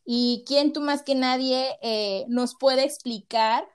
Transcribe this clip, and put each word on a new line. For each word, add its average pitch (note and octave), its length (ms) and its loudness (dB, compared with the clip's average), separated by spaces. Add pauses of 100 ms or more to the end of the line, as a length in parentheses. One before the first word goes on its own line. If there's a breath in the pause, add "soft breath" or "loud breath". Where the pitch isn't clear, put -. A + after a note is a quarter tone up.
y A#3+ 420 0
quién C#4+ 240 4
tú D4+ 100 -4
más C#4+ 200 0
que C#4 140 -2
nadie, B3+ 640 0
eh, G#3 480 -2
nos A#3+ 260 -2
puede C4+ 280 2
explicar, A#3 920 -2